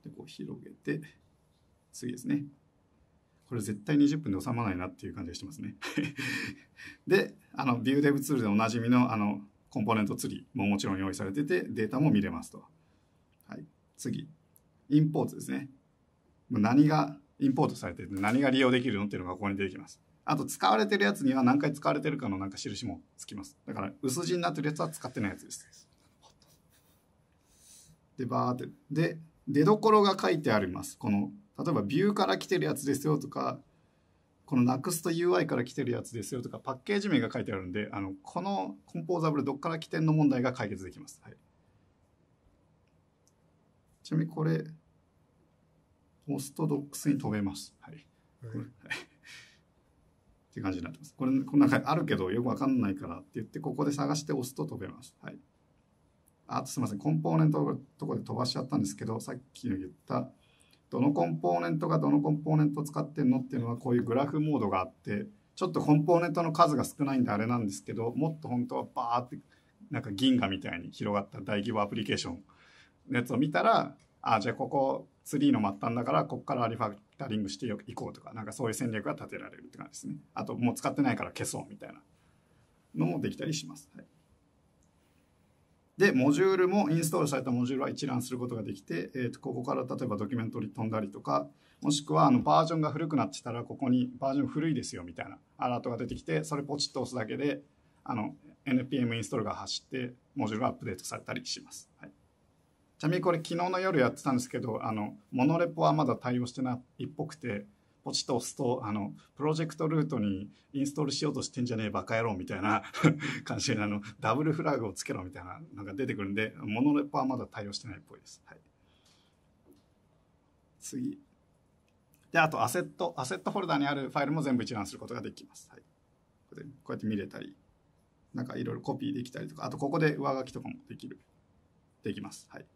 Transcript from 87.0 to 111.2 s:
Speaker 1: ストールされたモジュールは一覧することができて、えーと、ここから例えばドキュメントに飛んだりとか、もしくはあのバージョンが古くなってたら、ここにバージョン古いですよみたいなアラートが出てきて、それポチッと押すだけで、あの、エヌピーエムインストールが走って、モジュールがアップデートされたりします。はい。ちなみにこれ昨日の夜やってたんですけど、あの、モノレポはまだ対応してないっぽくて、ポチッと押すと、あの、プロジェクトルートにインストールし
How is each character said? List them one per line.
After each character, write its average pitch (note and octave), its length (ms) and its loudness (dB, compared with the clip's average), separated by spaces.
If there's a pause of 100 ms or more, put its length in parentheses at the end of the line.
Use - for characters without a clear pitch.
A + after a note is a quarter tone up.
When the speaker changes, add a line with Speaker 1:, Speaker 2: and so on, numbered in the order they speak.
Speaker 1:
ス D#3 60 0
ト F3 100 2
ー - 20 4
ル D3+ 60 2
さ C3+ 100 0
れ B2+ 60 -2
た B2+ 80 -2
モ B2 140 2
ジ C3 80 0
ュ - 20 0
ー - 40 -2
ル C#3 40 0
は C3+ 60 -2
一 - 160 -6
覧 B2+ 160 -2
す - 80 -8
る B2+ 80 -4
こ B2 100 -4
と A#2+ 80 -6
が A2+ 80 -6
で G#2+ 100 -6
き - 100 -12
て、 - 320 -6
え C3 120 -4
ー A#2+ 40 -2
と、 - 80 -14
こ C3 140 -6
こ B2+ 100 -4
か C3+ 120 0
ら C3 80 -2
例 B2+ 200 -6
え - 20 -4
ば G#2 120 -2
ド G#2 100 -2
キ B2+ 80 -4
ュ - 20 0
メ A2+ 60 0
ン A2+ 80 -4
ト B2 80 -6
に G#2 100 -4
飛 A2+ 160 -6
ん A2 60 -2
だ A2 80 0
り G2+ 100 -4
と G#2 120 -12
か、 C#3+ 260 0 (340)
も D3 100 2
し D3 140 0
く D#3 80 -2
は D#3 140 8
あ - 40 6
の B2 100 6
バ D#3 220 6
ー - 20 4
ジ E3 80 0
ョ D#3+ 40 2
ン D#3 40 2
が D3 100 2
古 D#3 160 -2
く D3+ 80 -2
な A#2+ 100 4
っ - 60 -6
て - 100 -14
た A#2+ 100 -8
ら、 A#2 120 -6
こ - 120 -10
こ B2+ 140 -2
に B2 300 4
バ C3+ 120 0
ー C3+ 40 -2
ジ C#3+ 60 2
ョ - 20 2
ン C3 40 0
古 D#3 220 -2
い D3+ 40 2
で C3 100 -2
す - 120 -10
よ F2+ 80 -10
み F2 100 -14
た - 100 -10
い - 60 -10
な - 80 -16 (200)
ア C3 120 0
ラ B2 80 0
ー - 40 -4
ト B2+ 80 -4
が A#2 80 -4
出 - 80 -4
て - 100 -6
き - 80 -12
て、 D#3 200 -2
そ D3 140 -4
れ C#3+ 60 -4
ポ C#3+ 140 -6
チ - 120 -2
ッ - 40 -16
と C3+ 80 -4
押 A2+ 80 -4
す B2 60 -10
だ A2 100 -2
け B2 120 -6
で、 C#3+ 240 -2 (420)
あ - 100 -6
の、 - 220 -4 (300)
エ C3 80 0
ヌ B2+ 120 2
ピ C#3 120 -2
ー B2 40 2
エ B2 40 2
ム A#2 100 0
イ A#2 40 -2
ン A2 40 -4
ス - 60 -8
ト C3+ 80 -2
ー - 20 0
ル G#2+ 60 -2
が - 100 -4
走 - 320 -8
っ - 20 -20
て、 B2+ 240 -6 (220)
モ A2+ 120 0
ジ A2 60 -2
ュ G#2+ 40 -2
ー - 20 -2
ル - 40 0
が B2 40 2
ア - 40 2
ッ - 20 -10
プ - 120 -12
デ G2+ 80 -4
ー - 40 -6
ト - 80 -16
さ A#2 120 -8
れ - 60 -12
た A2+ 100 -6
り - 120 -6
し - 160 -8
ま - 100 -20
す。 - 180 -18 (100)
は - 80 -20
い。 - 40 -20 (840)
ち - 60 -10
な D#3 60 4
み F3+ 80 2
に E3+ 40 0
こ F3+ 100 4
れ E3 80 2
昨 D#3+ 100 -10
日 F3 200 0
の F#3 100 0
夜 F#3 200 2
や B2 100 6
っ - 40 -4
て - 100 -14
た C#3+ 80 0
ん B2 60 2
で B2 60 0
す - 60 -12
け B2+ 100 -6
ど、 A2 240 -4
あ A#2 80 -2
の、 G#2+ 240 -4 (160)
モ B2+ 140 4
ノ E3 140 4
レ F3 80 2
ポ E3 140 -2
は D3+ 120 6
ま D3+ 120 4
だ A#2+ 100 2
対 B2 240 -2
応 A#2+ 60 0
し - 80 -10
て C3 80 -6
な B2+ 180 -2 (180)
い B2 80 -8
っ - 20 -10
ぽ - 180 -6
く - 100 -12
て、 G#2 300 -6 (400)
ポ C3+ 80 -6
チ - 100 -2
ッ - 40 -8
と C3 100 2
押 A#2 100 -4
す - 80 -10
と、 B2+ 300 0
あ G#2 80 -2
の、 G2+ 200 -4 (220)
プ C#3 80 -6
ロ D#3 100 2
ジ D#3+ 100 0
ェ D#3+ 40 -2
ク - 80 -10
ト E3 120 -2
ル D3+ 180 4
ー - 20 -6
ト B2+ 120 -2
に G2+ 300 -2 (240)
イ C#3 80 0
ン C#3+ 60 2
ス C#3+ 60 -6
ト D#3 80 -2
ー C#3+ 40 2
ル B2+ 60 -2
し - 140 -2